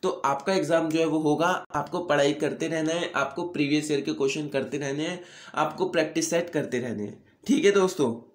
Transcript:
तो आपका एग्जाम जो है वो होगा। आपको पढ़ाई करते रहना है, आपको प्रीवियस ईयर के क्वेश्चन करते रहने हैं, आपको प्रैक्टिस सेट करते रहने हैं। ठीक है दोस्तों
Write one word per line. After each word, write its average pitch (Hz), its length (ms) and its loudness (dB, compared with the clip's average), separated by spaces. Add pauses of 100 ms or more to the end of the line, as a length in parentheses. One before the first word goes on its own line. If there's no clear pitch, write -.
तो 180 60 0 (160)
आपका 143 300 0
एग्जाम 160 340 2
जो 156 100 0
है 160 80 4
वो 156 140 0
होगा। 151 280 2 (240)
आपको 151 280 -4
पढ़ाई 147 340 4
करते 151 340 -2
रहना 160 240 0
है, 170 200 -2
आपको 139 360 -2
प्रीवियस 147 420 0
ईयर 143 100 2
के 156 120 -4
क्वेश्चन 147 360 -2
करते 139 300 -4
रहने 143 280 -4
हैं, 180 140 -6 (340)
आपको 156 340 -2
प्रैक्टिस 160 420 0
सेट 170 200 0
करते 131 280 -2
रहने 113 240 -4
हैं। - 200 -10 (240)
ठीक 214 180 4
है 202 80 8
दोस्तों 185 420 2 (200)